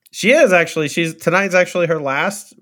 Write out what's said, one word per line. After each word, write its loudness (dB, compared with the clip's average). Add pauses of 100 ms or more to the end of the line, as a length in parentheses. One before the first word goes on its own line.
(100)
She 0
is, 4
actually. 0
She's, -4
tonight's -2
actually 0
her -2
last, -6